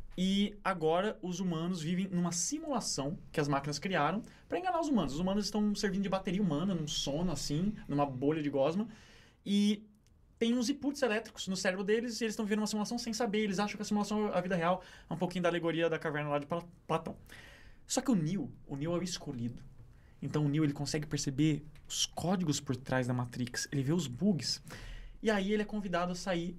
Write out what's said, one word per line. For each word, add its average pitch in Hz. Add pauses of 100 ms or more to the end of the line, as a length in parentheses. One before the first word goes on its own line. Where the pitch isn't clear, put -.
(180)
E 202
agora 180
os 180
humanos 170
vivem 180
numa 175
simulação 233 (160)
que -
as 143
máquinas 147
criaram 180 (260)
pra -
enganar 359
os 330
humanos. 180
Os 147
humanos 190
estão 208
servindo 196
de 196
bateria 190
humana, 180
num 156
sono, 175
assim, 151 (140)
numa 143
bolha 143
de 147
gosma. 151 (580)
E 202 (560)
tem 233
uns 240
inputs 285
elétricos 220
no 190
cérebro 190
deles 220
e -
eles 220
estão 220
vivendo 214
uma 214
simulação 214
sem 233
saber. 214
Eles 202
acham 208
que -
a 202
simulação 208
é -
a 180
vida 185
real. 175 (280)
É -
um 160
pouquinho 180
da 175
alegoria 165
da 156
caverna 147
lá 143
de 143
Pla-, 170 (240)
Platão. 160 (680)
Só -
que 247
o 247
Neo, 156 (160)
o 139
Neo 160
é 170
o 175
escolhido. 127 (600)
Então 151
o -
Neo, 151
ele 143
consegue 151
perceber 147 (280)
os -
códigos 170
por 127
trás 127
da 123
Matrix. 123
Ele 139
vê 131
os 170
bugs. 135 (580)
E 214
aí 202
ele 208
é 208
convidado 180
a -
sair 175